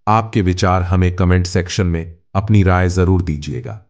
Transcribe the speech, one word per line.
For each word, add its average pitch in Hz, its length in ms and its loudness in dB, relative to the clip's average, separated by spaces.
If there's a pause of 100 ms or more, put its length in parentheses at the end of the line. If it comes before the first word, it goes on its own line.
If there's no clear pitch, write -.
आपके 110 340 0
विचार? 90 400 0
हमें 90 340 0
कमेंट 90 300 2
सेक्शन 90 400 -2
में 82 300 -4 (180)
अपनी 104 280 2
राय 92 260 2
जरूर 90 340 2
दीजिएगा। 71 680 -8